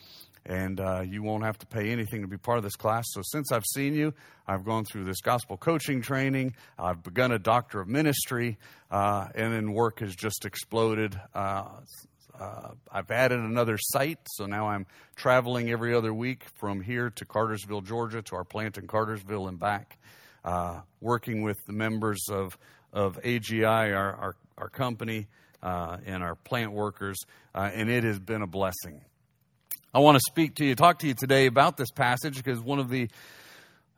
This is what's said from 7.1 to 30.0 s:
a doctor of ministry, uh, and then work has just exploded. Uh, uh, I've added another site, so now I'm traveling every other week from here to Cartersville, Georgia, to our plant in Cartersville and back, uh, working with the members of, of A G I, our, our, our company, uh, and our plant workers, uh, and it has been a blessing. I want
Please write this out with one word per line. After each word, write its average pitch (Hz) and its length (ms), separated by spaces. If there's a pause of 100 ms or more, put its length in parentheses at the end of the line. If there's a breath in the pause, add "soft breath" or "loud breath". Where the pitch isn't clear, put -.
a 113 80
doctor 110 420
of 90 60
ministry, 123 720 (320 loud breath)
uh, 101 460
and 113 180
then 107 200
work 113 260
has 98 160
just - 280
exploded. 107 800 (140)
Uh, 98 460 (580)
uh, 110 300 (220)
I've 98 180
added 123 300
another 113 400
site, 143 400 (100)
so - 160
now 104 220
I'm 101 180 (300 soft breath)
traveling 123 560
every 117 240
other 110 180
week 123 320 (140)
from 101 220
here 120 280
to - 160
Cartersville, 107 560
Georgia, 113 400
to 95 140
our 90 80
plant 107 340
in 95 80
Cartersville 107 600
and 92 120
back, 101 380 (480 soft breath)
uh, 87 360 (200)
working 113 400
with 107 240
the 104 80
members 110 560
of, 98 260 (380 soft breath)
of 98 300
A 120 160
G 110 260
I, 110 260
our, 98 220
our, 95 220 (200)
our 101 140
company, 113 560 (380 soft breath)
uh, 87 420
and 92 160
our 85 140
plant 113 380
workers, 101 440 (380 soft breath)
uh, 98 180
and 110 160
it 120 140
has 104 160
been 104 240
a 95 40
blessing. 90 560 (880)
I 123 60
want 147 200